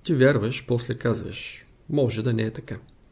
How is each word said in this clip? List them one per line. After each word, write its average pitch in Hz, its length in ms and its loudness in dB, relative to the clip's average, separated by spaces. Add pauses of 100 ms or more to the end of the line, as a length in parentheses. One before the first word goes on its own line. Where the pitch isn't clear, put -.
ти 165 120 0
вярваш, 127 520 4
после 120 300 0
казваш, - 680 -4 (240)
„Може 120 340 0
да 120 100 2
не 113 100 0
е 110 80 -2
така.“ - 280 -10 (320)